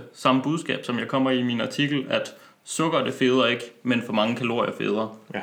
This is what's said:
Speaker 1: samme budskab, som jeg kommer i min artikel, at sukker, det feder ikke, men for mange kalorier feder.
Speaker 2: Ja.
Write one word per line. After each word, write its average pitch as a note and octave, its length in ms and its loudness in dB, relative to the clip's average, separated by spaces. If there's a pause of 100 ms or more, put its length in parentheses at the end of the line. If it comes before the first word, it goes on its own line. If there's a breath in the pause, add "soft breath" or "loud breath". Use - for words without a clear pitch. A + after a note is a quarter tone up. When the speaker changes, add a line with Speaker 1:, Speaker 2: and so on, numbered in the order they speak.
(120)
Speaker 1:
samme C3 300 2
budskab, C#3 420 -2
som A#2+ 140 -4
jeg A#2 100 -4
kommer C3 220 0
i B2+ 120 2
min A#2+ 180 0
artikel, C#3+ 500 -2
at - 240 -2 (300 loud breath)
sukker, D#3+ 400 0
det C3 100 -4
feder B2+ 320 4
ikke, A#2+ 180 0 (180)
men A#2+ 200 0
for A2+ 100 -6
mange A2 240 2
kalorier A#2 420 0
feder. A2 400 -2 (160)
Speaker 2:
Ja. G2 80 -6